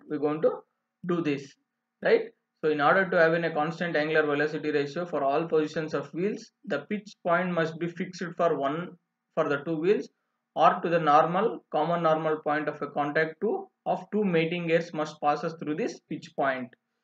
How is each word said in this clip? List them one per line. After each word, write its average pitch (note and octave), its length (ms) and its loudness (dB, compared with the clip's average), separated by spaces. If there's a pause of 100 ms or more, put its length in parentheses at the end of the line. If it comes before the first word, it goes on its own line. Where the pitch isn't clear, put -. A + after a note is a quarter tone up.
we're D3+ 120 -6
going D3+ 240 -2
to G#4 140 2 (500)
do F3 140 0
this, C#3+ 340 -4 (480)
right? G#3+ 220 4 (380)
So D#3 60 2
in D3+ 120 0
order F3+ 280 4
to F#3 80 0
have E3 160 6
in E3+ 120 0
a - 80 -4
constant E3 420 -2
angular D#3 320 2
velocity D3 420 0
ratio D3 360 -2
for C#3 180 -4
all C#3+ 220 2
positions D#3 480 0
of - 200 -6
wheels, F#3 380 -4 (140)
the C#3+ 140 -4 (100)
pitch - 260 -8 (100)
point F3+ 260 2
must D#3+ 280 -2
be E3+ 80 -4
fixed - 340 -8 (140)
for D#3+ 240 2
one, D#3 380 -4 (360)
for D#3 140 0
the C#3 180 -2
two E3 120 -2
wheels, G3+ 320 2 (460)
or F3+ 260 6
to F3+ 80 -2
the E3 100 2
normal, D#3+ 720 4
common E3+ 320 0
normal D#3 400 2
point D3+ 240 0
of C#3 140 -4
a C#3+ 60 -6
contact D3 540 -2
two A#3+ 260 -2 (180)
of F#3+ 260 -4
two G#3 120 0
mating E3+ 440 0
gears E3 260 0
must D#3 280 -6
pass D3 220 0
us E3 120 -6
through D3 200 -6
this - 340 -6
pitch - 260 -12
point. C3 320 -2 (360)